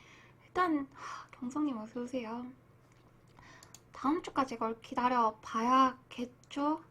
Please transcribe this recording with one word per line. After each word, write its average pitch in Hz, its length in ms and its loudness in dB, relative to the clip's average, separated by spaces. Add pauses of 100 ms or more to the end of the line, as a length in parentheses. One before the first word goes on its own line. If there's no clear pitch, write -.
(460)
일단, 320 480 2
하, - 380 -12
경성님 262 460 -2
어서 220 240 -6
오세요. 240 440 -4 (1500)
다음 311 320 0
주까지 262 340 -2
걸 226 240 -4
기다려 240 600 2
봐야겠죠? 254 1500 0